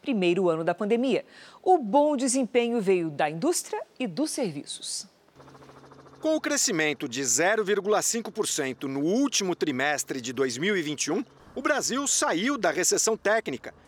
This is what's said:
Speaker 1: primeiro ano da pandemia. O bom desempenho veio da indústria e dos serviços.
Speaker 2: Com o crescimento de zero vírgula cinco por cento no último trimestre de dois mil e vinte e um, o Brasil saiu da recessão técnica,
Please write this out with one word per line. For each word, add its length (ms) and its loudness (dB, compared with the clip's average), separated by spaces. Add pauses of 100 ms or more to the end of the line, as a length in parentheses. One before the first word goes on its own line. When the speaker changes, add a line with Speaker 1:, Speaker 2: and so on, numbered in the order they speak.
Speaker 1:
primeiro 480 2
ano 140 0
da 100 0
pandemia. 500 0 (380)
O 160 6
bom 400 4
desempenho 640 0
veio 300 2
da 180 0
indústria 500 -2 (200)
e 80 -4
dos 240 -4
serviços. 760 -8 (1120)
Speaker 2:
Com 160 2
o 60 -2
crescimento 680 0
de 140 -4
zero 420 2
vírgula 360 0
cinco 300 -2
por 160 -4
cento 400 -4
no 120 -4
último 560 0
trimestre 680 -2
de 100 -8
dois 260 0
mil 200 0
e 40 -2
vinte 240 -4
e 60 -4
um, 140 -2 (300)
o 60 -6
Brasil 460 0
saiu 500 0
da 120 2
recessão 480 2
técnica, 560 -2 (140)